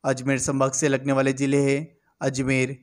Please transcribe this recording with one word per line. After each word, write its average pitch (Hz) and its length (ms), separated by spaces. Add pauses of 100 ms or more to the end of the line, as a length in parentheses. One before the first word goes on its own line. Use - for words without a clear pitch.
अजमेर 131 340
संभाग 135 340
से 151 160
लगने 135 240
वाले 135 200
जिले 139 300
हैं 139 240 (340)
अजमेर 135 640